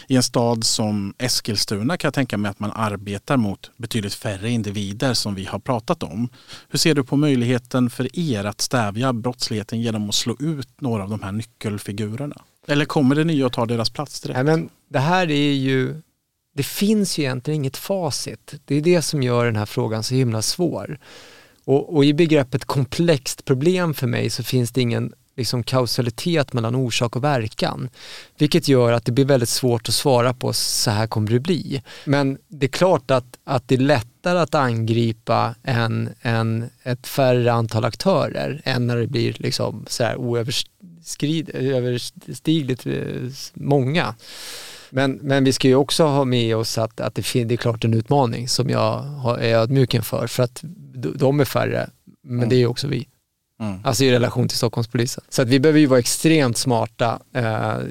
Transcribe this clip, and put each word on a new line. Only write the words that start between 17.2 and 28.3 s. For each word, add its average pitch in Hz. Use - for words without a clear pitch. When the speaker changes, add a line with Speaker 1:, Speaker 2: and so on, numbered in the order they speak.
Speaker 2:
egentligen 135
inget 135
facit. -
Det 139
är 151
det 170
som 143
gör 120
den 117
här 104
frågan 113
så 127
himla 117
svår. 127
Och, 143
och 143
i 147
begreppet 147
komplext -
problem 165
för 131
mig 117
så 117
finns 123
det 131
ingen 117
liksom 123
kausalitet 131
mellan 117
orsak 123
och 123
verkan. 139